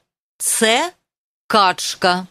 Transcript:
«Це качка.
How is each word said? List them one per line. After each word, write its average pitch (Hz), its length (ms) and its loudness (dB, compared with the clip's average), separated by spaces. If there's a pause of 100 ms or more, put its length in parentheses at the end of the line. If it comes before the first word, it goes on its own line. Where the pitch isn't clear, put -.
(380)
«Це 254 560 0 (540)
качка. 185 840 0